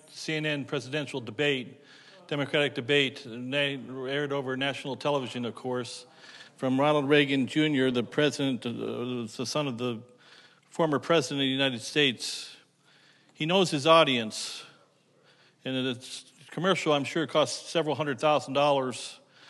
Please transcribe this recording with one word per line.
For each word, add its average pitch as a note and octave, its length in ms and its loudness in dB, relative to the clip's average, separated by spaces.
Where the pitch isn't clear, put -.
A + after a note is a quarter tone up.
C - 240 -6
N D3+ 100 -2
N D3 200 -2
presidential C3+ 560 -6
debate, B2+ 600 -2
Democratic C#3+ 480 0
debate, C3+ 500 0
na-, C3+ 520 -4
aired C#3+ 260 -2
over C3 240 -4
national C3+ 400 -4
television, B2+ 480 -2
of A2 100 -6
course, B2 500 -6
from C3 200 0
Ronald D3 300 4
Reagan C#3 400 4
Junior, D3 420 2
the B2 140 0
president, C3+ 640 0
uh, A#2+ 60 -4
the B2+ 80 -6
son D3+ 200 -2
of B2+ 120 -4
the A#2+ 220 -4
former D#3 300 2
president D3 400 2
of C#3 60 2
the C3 60 2
United C3 300 0
States. - 720 0
He D#3 120 -4
knows F3+ 260 4
his D3 160 0
audience, C#3 760 4
and C3 240 -4
it's - 460 -10
commercial, E3+ 420 2
I'm C#3+ 140 4
sure, D3+ 220 -2
cost - 420 0
several D3+ 260 0
hundred C#3+ 240 -2
thousand D3 360 2
dollars. C#3 640 0